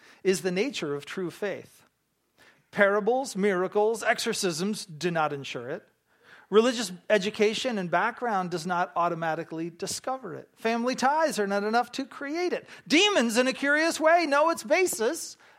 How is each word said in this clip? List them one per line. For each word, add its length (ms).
is 180
the 100
nature 420
of 120
true 260
faith." 560
Parables, 640
miracles, 680
exorcisms 800
do 240
not 240
ensure 360
it. 140
Religious 420
education 680
and 140
background 600
does 140
not 300
automatically 720
discover 640
it. 200
Family 400
ties 440
are 80
not 160
enough 300
to 120
create 480
it. 140
Demons, 500
in 100
a 60
curious 460
way, 260
know 240
its 140
basis 720